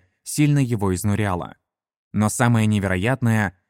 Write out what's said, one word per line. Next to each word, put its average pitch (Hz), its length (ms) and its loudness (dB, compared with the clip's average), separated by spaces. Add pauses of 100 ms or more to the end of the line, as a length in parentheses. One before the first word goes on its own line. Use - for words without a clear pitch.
(240)
сильно 147 360 2
его 104 360 0
изнуряла. 101 600 -4 (560)
Но 107 160 2
самое 117 380 2
невероятное — 107 920 0 (120)